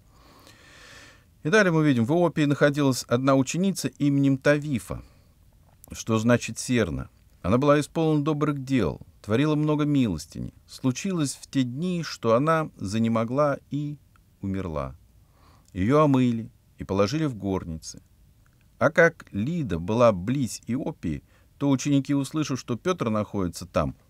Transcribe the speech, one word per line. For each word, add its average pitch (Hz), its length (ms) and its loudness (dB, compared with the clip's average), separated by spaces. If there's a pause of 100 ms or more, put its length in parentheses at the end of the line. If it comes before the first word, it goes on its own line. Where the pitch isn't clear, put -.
(1400)
И 151 60 -2
далее 190 220 4
мы 160 120 4
видим, 127 220 4
в 120 60 0
Иопии 165 340 2
находилась 143 600 2
одна 131 300 2
ученица 160 520 -2
именем 139 500 2
Тавифа, 147 640 -2 (880)
что - 280 -2
значит 117 400 0
серна. 87 500 -2 (320)
Она 104 160 2
была 147 220 4
исполнена 156 440 0
добрых 147 400 -2
дел, 120 380 0 (220)
творила 139 320 0
много 151 300 0
милостыни. 104 680 -2 (140)
Случилось 147 640 -2
в - 160 -18
те 135 140 0
дни, 165 400 -4
что 113 320 0
она 156 420 0
занемогла 113 800 0 (140)
и 147 260 -6 (440)
умерла. 85 540 -6 (800)
Ее 131 280 2
омыли 123 500 2 (260)
и 92 60 -10
положили 104 420 0
в 139 80 -4
горнице. 92 720 -6 (720)
А 135 140 2
как 165 400 2
Лида 113 480 -4
была 110 320 4
близ 110 560 -2
Иопии, 113 560 -6 (340)
то 143 120 0
ученики, 139 440 0
услышав, 139 460 -4
что - 180 -6
Петр 175 320 -2
находится 98 580 -4
там, 73 280 -2 (140)